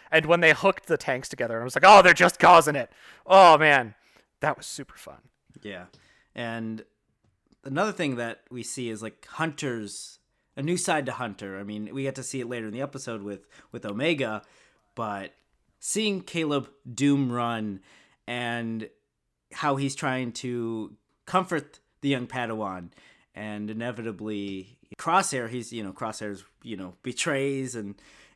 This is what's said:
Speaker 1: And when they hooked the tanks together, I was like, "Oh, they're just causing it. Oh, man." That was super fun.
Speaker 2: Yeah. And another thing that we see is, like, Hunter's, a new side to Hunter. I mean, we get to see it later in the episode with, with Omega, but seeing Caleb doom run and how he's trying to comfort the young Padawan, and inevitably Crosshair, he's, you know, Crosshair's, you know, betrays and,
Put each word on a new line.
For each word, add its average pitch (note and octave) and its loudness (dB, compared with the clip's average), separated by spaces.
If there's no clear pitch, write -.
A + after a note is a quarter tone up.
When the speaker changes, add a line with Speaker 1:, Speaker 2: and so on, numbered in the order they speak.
Speaker 1:
And D#3+ 4
when E3+ 4
they D#3+ 8
hooked - 0
the D#3+ 0
tanks C3 -6
together, A2+ -4
I A#2 -6
was B2+ -6
like, D3+ 2
"Oh, G3+ 12
they're F3+ 10
just - 4
causing D#3+ 8
it. B2 -6
Oh, F3+ 10
man." C#3 4
That C#3+ -2
was - -16
super - -16
fun. - -20
Speaker 2:
Yeah. F#2 -14
And A2+ -10
another E3+ -2
thing C#3+ -4
that A#2 -8
we B2 -12
see A#2+ -8
is, G#2+ -10
like, A2 -14
Hunter's, C3 -8
a C3+ -8
new E3+ -2
side D3+ -2
to - -8
Hunter. G2 -10
I G2+ -12
mean, G#2+ -10
we C3+ -6
get C3+ -6
to C3+ -12
see C3 -10
it A#2 -8
later A#2 -8
in G#2+ -10
the B2+ -8
episode B2+ -12
with, G2+ -12
with A#2 -12
Omega, A#2+ -4
but G2+ -8
seeing G3+ -2
Caleb D#3 -4
doom C#3 2
run A2+ -4
and A#2 -6
how C#3+ -2
he's C#3 -4
trying B2+ -6
to A2+ -8
comfort F3+ -4
the C#3 -2
young B2 -2
Padawan, G#2+ -8
and G#2+ -10
inevitably G#2+ -10
Crosshair, E3 -2
he's, A#2 -10
you A2+ -8
know, F#2+ -10
Crosshair's, G#2+ -10
you A2 -12
know, F#2 -14
betrays C3+ -4
and, G2+ -10